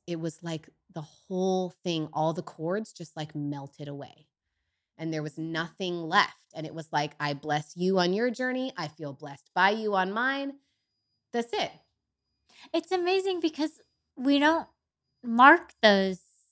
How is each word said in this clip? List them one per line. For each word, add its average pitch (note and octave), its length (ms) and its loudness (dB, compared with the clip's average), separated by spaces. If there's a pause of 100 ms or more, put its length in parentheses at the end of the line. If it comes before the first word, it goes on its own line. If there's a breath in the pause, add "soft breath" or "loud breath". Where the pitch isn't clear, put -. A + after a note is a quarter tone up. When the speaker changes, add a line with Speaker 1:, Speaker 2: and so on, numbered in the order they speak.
Speaker 1:
it E3+ 120 -6
was E3 240 -6
like E3 260 -8 (240)
the D#3+ 80 -10
whole F#3 680 -2 (140)
thing, D#3+ 300 -2
all D#3 200 0
the E3+ 100 -6
cords F#3 500 -6
just, - 240 -16
like, D3+ 180 -8
melted C#3+ 520 -8
away. C#3 400 -14 (720)
And D#3+ 160 -6
there D3+ 100 -4
was D3+ 140 -10
nothing E3 680 -6
left. F3 300 2 (220)
And D#3 100 -8
it - 80 -10
was D#3+ 200 -10
like, D3+ 260 0
"I D3 140 -2
bless D3 440 -4
you F#3 220 2
on F3 140 2
your A#3 180 -2
journey. B3+ 460 -6
I E3 100 -6
feel D3 260 -12
blessed C#3+ 420 -16
by F#3+ 160 6
you G#3+ 240 -2
on F#3 180 0
mine. C4+ 400 -2 (800)
That's A#3 200 -4
it." G4 180 -2 (1000 loud breath)
Speaker 2:
It's D#4+ 180 -4
amazing F#4 500 0
because D#4 400 -2 (360)
we C#4 220 2
don't D#4 280 2 (560)
mark B3+ 500 8 (100)
those F#3+ 360 6 (320)